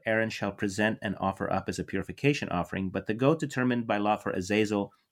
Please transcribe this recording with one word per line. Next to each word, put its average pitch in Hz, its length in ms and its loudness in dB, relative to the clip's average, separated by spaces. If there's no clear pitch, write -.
Aaron 113 240 2
shall 104 220 -4
present 107 500 0
and 101 180 -2
offer 95 320 -2
up 95 180 -2
as 92 100 -4
a 87 40 -2
purification - 680 -2
offering, 92 400 -2
but 95 180 -6
the 110 60 0
goat 135 260 4
determined 127 480 0
by 104 100 2
lot 104 260 2
for - 80 -2
Azazel 104 600 0